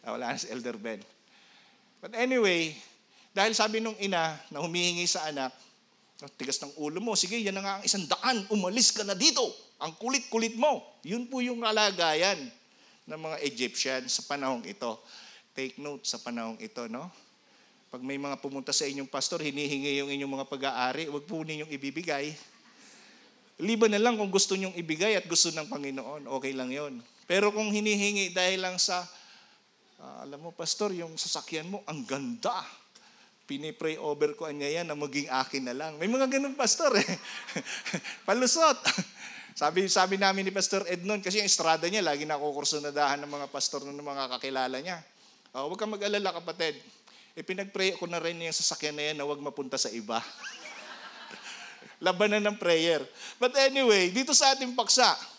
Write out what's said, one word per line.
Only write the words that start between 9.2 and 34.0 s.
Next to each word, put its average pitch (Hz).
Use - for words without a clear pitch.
Ang 160
kulit-kulit 226
mo." 233
Yun 233
po 254
yung 247
kalagayan 196
ng 156
mga 160
Egyptian 127
sa -
panahong 135
ito. 110
Take 135
note 143
sa 117
panahong 113
ito, 110
no? 143
Pag 127
may 139
mga 143
pumunta 135
sa 143
inyong 139
pastor, 160
hinihingi 143
yung 139
inyong 139
mga 135
pag-aari, 131
huwag 143
po 160
ninyong 156
ibibigay. 143
Liban 220
na 208
lang 226
kung 202
gusto 190
ninyong 190
ibigay 170
at 180
gusto 170
ng 156
Panginoon, 139
okay 135
lang 131
yon. 135
Pero 196
kung 214
hinihingi 202
dahil 185
lang 185
sa, 180
ah, 131
"Alam 143
mo, 170
pastor, 196
yung 170
sasakyan 156
mo, 202
ang 143
ganda. 135
Pinipray 151
over 147